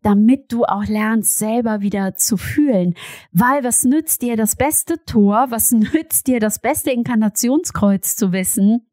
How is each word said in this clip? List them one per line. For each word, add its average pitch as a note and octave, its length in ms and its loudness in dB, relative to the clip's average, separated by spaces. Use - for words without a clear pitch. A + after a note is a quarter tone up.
damit G#3+ 500 4
du A#3 140 0
auch G3+ 200 -2
lernst, G#3+ 520 -2
selber A3 440 -2
wieder G3 340 -2
zu - 220 -2
fühlen. G3 580 0
Weil B3 320 2
was A#3+ 200 -2
nützt D4+ 380 0
dir A#3+ 140 -2
das A3 200 0
beste - 500 -2
Tor? G#3+ 440 2
Was A3+ 220 -2
<laughs> - 0 -
nützt A#3+ 560 0
dir B3+ 120 0
das G#3+ 200 -2
beste C#4+ 320 -2
Inkarnationskreuz A#3 1200 0
zu F#3+ 160 0
wissen? G3 600 0